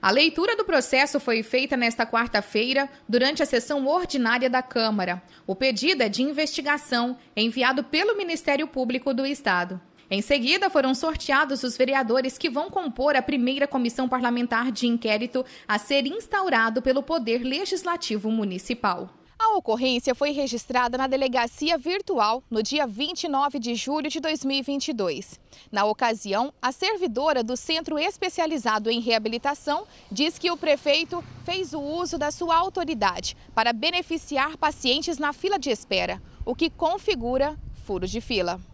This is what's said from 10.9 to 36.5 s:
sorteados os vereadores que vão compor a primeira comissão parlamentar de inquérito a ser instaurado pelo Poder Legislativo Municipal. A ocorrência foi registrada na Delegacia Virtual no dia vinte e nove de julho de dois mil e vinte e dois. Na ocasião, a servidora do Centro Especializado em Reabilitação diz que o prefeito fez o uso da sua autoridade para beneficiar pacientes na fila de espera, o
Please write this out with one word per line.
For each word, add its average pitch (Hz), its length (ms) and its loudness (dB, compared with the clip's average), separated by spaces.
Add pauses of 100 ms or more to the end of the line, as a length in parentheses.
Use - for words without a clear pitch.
sorteados 277 680 0
os 240 140 -4
vereadores 262 600 2
que 330 120 -2
vão 294 200 -2
compor 294 460 0
a 254 60 4
primeira 269 480 0
comissão 254 400 0
parlamentar 240 600 0
de 240 160 -2
inquérito 233 600 0 (200)
a 208 120 0
ser 277 280 2
instaurado 277 760 0
pelo 262 200 2
Poder 247 400 0
Legislativo 294 880 -2
Municipal. 196 840 -2 (260)
A 453 160 4
ocorrência 247 600 2
foi 294 160 0
registrada 247 680 0
na 262 80 0
Delegacia 262 720 0
Virtual 262 720 0
no 214 140 0
dia 285 240 0
vinte 294 380 -6
e - 20 -2
nove 285 320 0
de 233 160 -4
julho 294 340 -2
de 320 100 -6
dois 302 240 -2
mil 269 140 0
e 262 60 -2
vinte 277 240 -4
e 311 60 -2
dois. 190 460 -4 (320)
Na 208 140 2
ocasião, 220 720 0
a 254 120 0
servidora 302 720 0
do 247 120 -4
Centro 320 440 -2
Especializado 311 880 -2
em 233 100 2
Reabilitação 233 840 -2 (260)
diz 285 280 0
que 349 100 0
o 339 80 -2
prefeito 302 680 2 (220)
fez 359 260 -4
o 302 80 -6
uso 320 380 -4
da 294 140 -2
sua 330 240 0
autoridade 311 840 0 (160)
para 226 180 4
beneficiar 311 840 -2
pacientes 294 600 0
na 294 120 0
fila 311 280 -2
de 277 100 -4
espera, 190 500 -2 (240)
o 240 120 -4